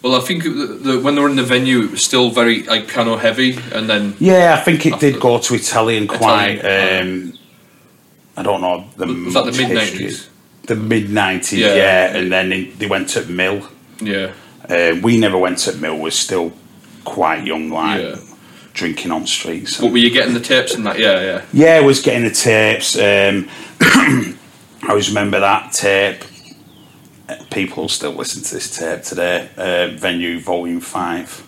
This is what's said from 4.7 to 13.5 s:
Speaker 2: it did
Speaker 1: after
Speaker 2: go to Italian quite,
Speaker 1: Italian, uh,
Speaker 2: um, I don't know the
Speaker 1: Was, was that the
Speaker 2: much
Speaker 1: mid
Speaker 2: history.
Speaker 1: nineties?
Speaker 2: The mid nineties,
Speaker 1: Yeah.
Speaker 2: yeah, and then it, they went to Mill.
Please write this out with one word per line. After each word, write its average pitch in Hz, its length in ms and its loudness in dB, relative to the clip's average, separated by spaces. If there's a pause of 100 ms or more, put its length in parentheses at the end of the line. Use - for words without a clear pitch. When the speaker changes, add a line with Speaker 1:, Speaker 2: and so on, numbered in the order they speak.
Speaker 2:
it - 120 2
did 139 180 4
Speaker 1:
after - 40 -6
Speaker 2:
go 120 180 4
to 120 160 -2
Italian 113 540 0
quite, 107 500 2
Speaker 1:
Italian, 92 680 0
uh, 80 40 -14
Speaker 2:
um, - 60 -20 (960)
I - 60 -10
don't 95 200 -2
know 90 340 -2
the 92 100 -4
Speaker 1:
Was, 87 100 -4 (100)
was - 80 -6
that - 100 2
the 120 60 -4
Speaker 2:
much 123 80 -4
Speaker 1:
mid 127 100 0
Speaker 2:
history. 104 320 -2
Speaker 1:
nineties? - 280 -10 (340)
Speaker 2:
The - 140 -4
mid 107 340 0
nineties, 95 480 0
Speaker 1:
Yeah. 104 160 4
Speaker 2:
yeah, 92 420 4
and 92 160 0
then 92 200 0
it, 92 260 -6
they 104 80 -4
went 95 240 -2
to - 160 -4
Mill. 92 420 -2 (320)